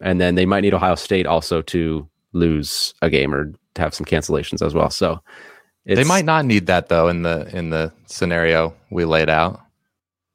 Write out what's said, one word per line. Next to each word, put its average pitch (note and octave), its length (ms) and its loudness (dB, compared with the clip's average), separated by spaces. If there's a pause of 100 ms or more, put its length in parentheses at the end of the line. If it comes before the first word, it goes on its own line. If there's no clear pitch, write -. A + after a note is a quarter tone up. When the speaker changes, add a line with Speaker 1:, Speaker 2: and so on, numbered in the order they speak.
Speaker 1:
and F#2 180 0
then F2+ 160 2
they F2+ 100 4
might G2 160 2
need G2 120 2
Ohio F2+ 220 2
State F#2 300 -2
also E2 380 0
to D#2+ 460 -4 (240)
lose D#2+ 680 0
a E2 80 2
game C#2+ 240 2
or D2+ 200 -4 (220)
to - 60 -6
have D#2 140 -2
some D2+ 100 -10
cancellations D#2 600 -2
as D2+ 80 -2
well. D2+ 160 2
So E2 320 -2 (640)
Speaker 2:
They F#2+ 80 -2
Speaker 1:
it's B2+ 160 2
Speaker 2:
might F3+ 160 2
not D#3 200 2
need G#2 220 2
that F2+ 220 0
though E2 180 4
in F2 140 -2
the, E2+ 340 -4
in E2+ 140 -6
the D#2+ 240 -2 (120)
scenario E2 680 0 (160)
we F2 160 -2
laid D#2+ 240 2
out. D#2+ 320 0 (720)